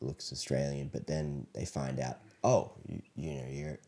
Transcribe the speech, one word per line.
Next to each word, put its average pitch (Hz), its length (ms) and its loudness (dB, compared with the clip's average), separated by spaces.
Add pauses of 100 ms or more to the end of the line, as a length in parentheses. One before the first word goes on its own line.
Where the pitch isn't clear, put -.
looks - 300 -4
Australian," 69 600 0
but - 140 -4
then 73 480 0
they - 120 -4
find 65 340 -2
out, 64 180 -2 (260)
"Oh, - 280 6 (160)
you, - 140 -4 (140)
you 76 200 -2
know, 65 140 -4
you're, 71 380 -4